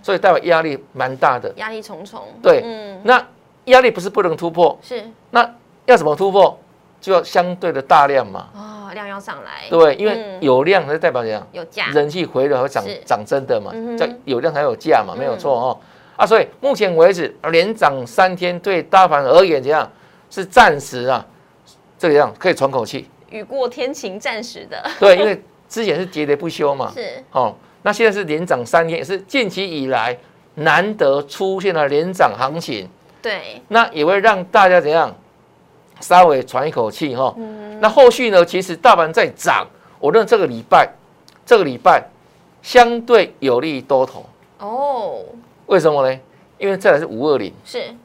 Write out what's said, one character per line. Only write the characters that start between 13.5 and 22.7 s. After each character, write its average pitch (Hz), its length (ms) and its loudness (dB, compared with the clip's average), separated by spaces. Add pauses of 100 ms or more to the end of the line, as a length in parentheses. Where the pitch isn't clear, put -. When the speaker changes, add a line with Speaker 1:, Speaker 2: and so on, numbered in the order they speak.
Speaker 1:
嘛。 98 120 -14
Speaker 2:
嗯 226 140 -12
哼。 233 120 -10
Speaker 1:
叫 226 80 -2 (180)
有 127 160 -4
量 156 120 -4
才 147 100 -4
有 127 120 -2
价 123 320 0
嘛， 90 100 -12
Speaker 2:
嗯。 - 20 -12
Speaker 1:
没 135 60 -8
有 120 120 -6
错 143 180 -2
哦。 120 240 -4 (380)
啊， - 80 2
所 294 160 2
以 - 60 -2 (160)
目 269 120 -2
前 185 220 -2
为 175 160 6
止 165 240 -6 (140)
连 180 240 0
涨 139 320 -2
三 185 280 0
天， 180 260 -6
对 180 220 -2
大 190 240 4
盘 147 160 0
而 135 220 6
言 151 180 0
怎 131 80 -4
样？ 147 160 0 (440)
是 190 120 -10
暂 180 380 4
时 123 240 -10
啊， 123 180 -2 (760)
这 175 100 -2
个 147 60 4
样 135 240 2
可 185 100 -2
以 165 60 2
喘 135 160 -2